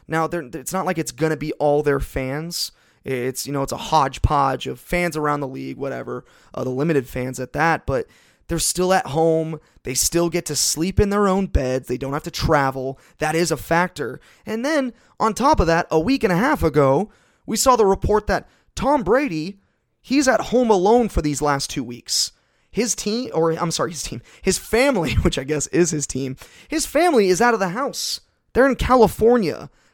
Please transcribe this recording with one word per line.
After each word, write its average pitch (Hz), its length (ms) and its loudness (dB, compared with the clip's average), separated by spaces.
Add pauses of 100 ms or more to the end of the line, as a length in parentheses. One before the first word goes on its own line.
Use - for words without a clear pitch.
Now, 160 200 0
they're, 160 260 -6
it's 147 200 -10
not 185 140 -4
like 180 120 0
it's 151 120 -6
gonna 156 260 -2
be 151 180 -8
all 147 280 2
their 143 180 0
fans. 143 720 -8 (320)
It's, 127 420 -6
you 135 60 -8
know, 143 100 -2
it's 135 100 -4
a 120 40 -6
hodgepodge 139 920 -2
of 131 120 -8
fans 175 380 -4
around 147 240 -2
the 139 80 -6
league, 135 280 -12
whatever, 123 480 -8 (280)
uh, 131 120 -6
the 127 60 -4
limited 135 380 0
fans 131 320 -6
at 127 120 -10
that, 156 340 0
but 135 200 -2 (400)
they're 170 120 -4
still 180 340 0
at 190 140 2
home. 160 520 0 (260)
They 127 100 -6
still 170 340 0
get 170 180 -4
to 147 80 -6
sleep 170 460 0
in 208 100 2
their 202 160 2
own 190 200 2
beds. 131 420 -2
They 127 80 -2
don't 135 160 -8
have 151 120 -4
to 165 60 -10
travel. 135 680 0 (200)
That 156 160 0
is 165 160 2
a 156 60 2
factor. 151 640 -2 (240)
And 220 200 -6
then, 277 280 0 (260)
on 214 140 2
top 269 280 4
of 180 60 2
that, 165 240 2
a 165 80 2
week 226 260 2
and - 80 2
a 135 40 2
half 233 260 2
ago, 147 480 2 (360)
we 226 100 -2
saw 254 180 6
the 220 120 6
report 208 400 2
that 190 220 -2 (260)
Tom 269 280 2
Brady, 196 580 0 (400)
he's 262 280 2
at - 120 4
home 240 300 2
alone 214 380 6
for 170 140 -2
these 147 180 -2
last 143 300 0
two 143 120 -4
weeks. - 500 -4 (380)
His 220 240 -2
team, 233 380 -4
or 165 200 2
I'm 165 180 -4
sorry, 160 220 -2
his 156 100 -10
team, - 180 -10 (220)
his 190 160 0
family, 220 560 0
<laughs> - 80 2
which - 160 2
I 135 60 -6
guess 147 240 -4
is 170 220 2
his 147 160 -4
team, 131 300 -8 (320)
his 311 160 -4
family 285 440 2
is 180 120 2
out 240 140 4
of 208 60 -4
the 190 100 -2
house. 233 500 -6 (320)
They're 254 160 4
in 254 80 0
California 226 920 2 (240)